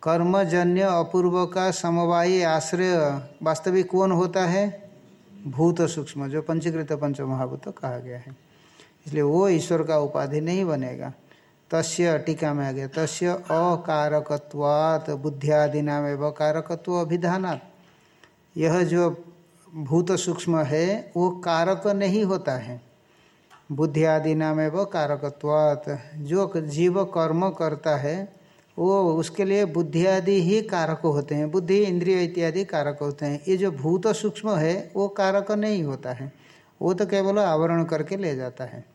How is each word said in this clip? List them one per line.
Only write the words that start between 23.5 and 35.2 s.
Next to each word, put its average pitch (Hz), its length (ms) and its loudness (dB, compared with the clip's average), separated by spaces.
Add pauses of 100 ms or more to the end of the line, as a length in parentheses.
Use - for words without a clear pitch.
"बुद्ध्यादीनामेव 156 1120 0
कारकत्वात्", 147 1300 -2
जो 175 420 -2
जीव 165 460 0
कर्म 175 460 0
करता 151 460 -2
है 156 480 -6 (360)
वो 185 340 4
उसके 160 320 -2
लिए 196 200 2
बुद्धि 165 400 0
आदि 190 360 4
ही 196 200 2
कारक 165 380 -2
होते 147 360 0
हैं, 151 160 -2
बुद्धि 190 320 2
इंद्रिय 180 400 2
इत्यादि 170 420 -2
कारक 147 360 -2
होते 143 240 -4
हैं। 143 220 -2
ये 190 100 2
जो 190 140 2
भूत 160 360 0
सूक्ष्म 214 420 -2
है 175 460 0
वो 196 120 0
कारक 196 440 0